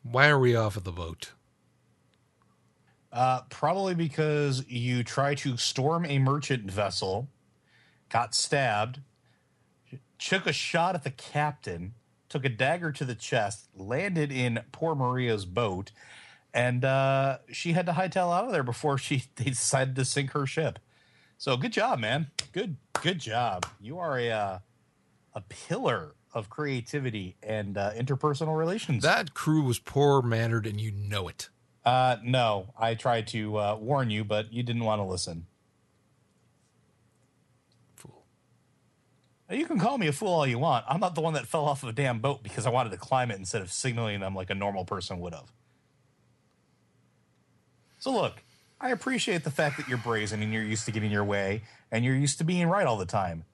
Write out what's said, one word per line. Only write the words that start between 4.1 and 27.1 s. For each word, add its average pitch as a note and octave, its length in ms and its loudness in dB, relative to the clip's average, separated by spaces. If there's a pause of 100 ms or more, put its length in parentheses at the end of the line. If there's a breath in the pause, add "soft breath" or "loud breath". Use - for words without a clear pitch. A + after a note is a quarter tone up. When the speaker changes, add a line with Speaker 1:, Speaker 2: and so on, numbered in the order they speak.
Speaker 2:
you B2 360 0
tried C#3 340 0
to C3 180 -2
storm D#3 480 0
a C#3 140 0
merchant C3+ 520 2
vessel, G2 580 -2 (800 soft breath)
got A#2 260 0
stabbed, B2+ 680 2 (1160)
took - 280 0
a E3+ 60 2
shot F3 420 0
at F3 100 -6
the C3 60 -4
captain, A#2 840 -4 (340)
took C3+ 160 -4
a C#3+ 60 2
dagger D3 420 0
to C#3 120 -6
the B2 100 -4
chest, G#2+ 600 -2
landed D3 580 -2
in B2 280 0 (120)
poor D#3+ 220 -2
Maria's B2 520 0
boat, F#2+ 440 -2 (600 loud breath)
and, B2 320 2
uh, C3+ 540 2 (140)
she - 200 -2
had F3 140 2
to F3 60 0
hightail F3+ 420 2
out F#3+ 120 2
of C4 60 -4
there D#3+ 100 2
before C3+ 360 0
she, C3 320 -2
<laughs> - 60 -20
they - 80 -4
decided C3 520 2
to C#3+ 80 2
sink C3+ 280 -2
her C#3+ 140 -2
ship. D3 320 -2 (600 soft breath)
So C3 180 0
good C3 160 -2
job, A3+ 280 2
man. C3 300 0 (220)
Good, F#3+ 240 -4 (260)
good F3 180 0
job. A2 460 0 (140)
You A#2+ 180 -10
are D#3 200 -2
a, A#2+ 120 0
uh, G2+ 280 -2 (760)
a - 80 -8
pillar B2+ 720 -4 (200)
of A2 160 -6
creativity B2+ 920 -4